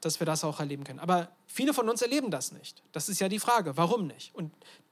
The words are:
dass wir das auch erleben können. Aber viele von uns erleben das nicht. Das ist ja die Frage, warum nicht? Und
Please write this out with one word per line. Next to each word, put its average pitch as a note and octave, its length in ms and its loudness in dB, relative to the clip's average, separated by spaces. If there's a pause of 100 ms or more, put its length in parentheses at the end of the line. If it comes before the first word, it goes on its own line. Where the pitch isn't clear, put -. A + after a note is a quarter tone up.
dass D#3+ 180 -2
wir E3 60 0
das - 180 0
auch D3+ 160 -2
erleben C#3 240 -6
können. C3 140 -12
Aber F3 300 2 (180)
viele C4+ 260 2
von A3+ 160 0
uns A#3 140 0
erleben B3+ 280 2
das C#3 220 -4
nicht. - 300 -18 (100)
Das D3+ 160 -4
ist G3 100 -2
ja F#3+ 120 2
die G#3+ 80 0
Frage, G3 400 2
warum F3 280 4
nicht? - 280 -12
Und D#3+ 180 -8 (400)